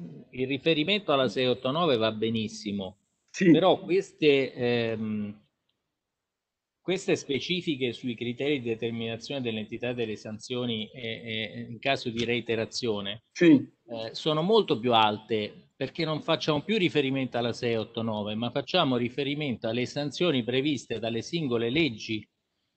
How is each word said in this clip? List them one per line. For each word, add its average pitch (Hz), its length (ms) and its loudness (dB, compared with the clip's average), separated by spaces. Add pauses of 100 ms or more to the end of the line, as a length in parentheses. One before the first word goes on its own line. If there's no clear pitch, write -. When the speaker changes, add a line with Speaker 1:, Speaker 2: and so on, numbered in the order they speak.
(300)
Speaker 1:
il 127 180 -6
riferimento 151 640 0
alla 131 180 4
sei 127 180 0
otto 123 240 0
nove 156 260 2
va 110 140 2
benissimo, 107 880 -4 (340)
Speaker 2:
Sì. 185 200 6
Speaker 1:
però 160 280 6
queste, 147 760 2
ehm, 110 880 -2 (1400)
queste 185 340 0
specifiche 135 760 -2
sui 120 220 -6
criteri 123 460 -2
di 117 80 -4
determinazione 113 720 -4
dell'entità 117 520 -4
delle 113 220 -2
sanzioni, 113 760 -6
eh, 113 300 -10 (320)
eh, 117 160 -10
in 113 100 -14
caso 135 300 -2
di 113 140 -2
reiterazione, 110 1080 -2
Speaker 2:
Sì. 170 220 8 (340)
Speaker 1:
eh, 113 260 -8
sono 156 280 0
molto 180 380 4
più 120 140 2
alte, 107 840 2
perché 135 300 -6
non 156 160 -2
facciamo 151 420 0
più 220 140 0
riferimento 135 600 0
alla 117 160 0
sei 117 220 -2
otto 110 260 -4
nove, 107 340 -2
ma 117 160 -4
facciamo 139 460 2
riferimento 135 680 -2
alle 120 180 0
sanzioni 143 580 0
previste 123 560 -2
dalle 113 220 -2
singole 120 480 -2
leggi. 117 560 -2 (520)